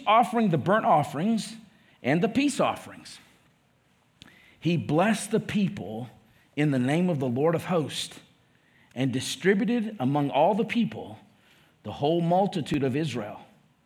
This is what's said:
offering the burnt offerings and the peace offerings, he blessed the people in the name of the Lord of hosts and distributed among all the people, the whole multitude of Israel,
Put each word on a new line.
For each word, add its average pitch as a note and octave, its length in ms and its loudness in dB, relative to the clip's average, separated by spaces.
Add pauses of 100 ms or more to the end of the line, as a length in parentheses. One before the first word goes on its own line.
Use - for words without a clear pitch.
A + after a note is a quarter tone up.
offering A3+ 440 4
the D#3+ 80 2
burnt F#3+ 280 2
offerings F3 680 0 (460)
and D#3 200 2
the A3+ 80 0
peace C#4 300 0
offerings, - 600 -4 (1400)
he E3 180 2
blessed D#3 540 0
the G#3+ 80 2
people A#2 720 -4 (460)
in D3 160 2
the C3 80 2
name D#3 300 2
of D3+ 100 -2
the C3+ 80 -2
Lord D3 280 2
of - 100 -4
hosts - 540 -4 (760)
and C3 160 0
distributed G#3+ 880 0
among C#3 300 0
all D#3+ 240 2
the G#3 100 0
people, A2 540 -4 (640)
the G#2 100 -10
whole D#3 300 0
multitude E3+ 600 0
of C3 120 0
Israel, A#2 460 -6 (440)